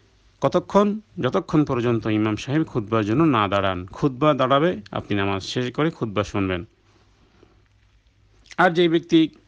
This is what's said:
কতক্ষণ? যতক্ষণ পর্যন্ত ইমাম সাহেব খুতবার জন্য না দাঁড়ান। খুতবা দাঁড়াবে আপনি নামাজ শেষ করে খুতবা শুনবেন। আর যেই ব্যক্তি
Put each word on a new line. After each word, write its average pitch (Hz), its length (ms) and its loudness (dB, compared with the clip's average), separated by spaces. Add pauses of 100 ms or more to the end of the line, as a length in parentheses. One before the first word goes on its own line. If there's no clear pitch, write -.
(400)
কতক্ষণ? 202 600 0 (200)
যতক্ষণ 151 440 0
পর্যন্ত 120 420 -2
ইমাম 107 300 0
সাহেব 147 280 -2
খুতবার 110 400 -2
জন্য 123 200 2
না 113 240 2
দাঁড়ান। 95 380 -2
খুতবা 143 480 0
দাঁড়াবে 139 460 0 (100)
আপনি 107 260 -6
নামাজ 98 260 -2
শেষ 123 300 -6
করে 156 180 -2
খুতবা 107 340 -4
শুনবেন। 92 400 -4 (1900)
আর 180 120 6
যেই 175 180 2
ব্যক্তি 165 400 2 (200)